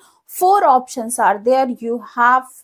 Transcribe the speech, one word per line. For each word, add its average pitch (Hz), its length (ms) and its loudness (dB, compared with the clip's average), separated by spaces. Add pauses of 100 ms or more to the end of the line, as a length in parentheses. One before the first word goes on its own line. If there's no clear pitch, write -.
(260)
four 381 380 0
options 247 560 -2
are 202 180 0
there. 254 300 0
You 233 340 -8 (140)
have 254 320 2 (160)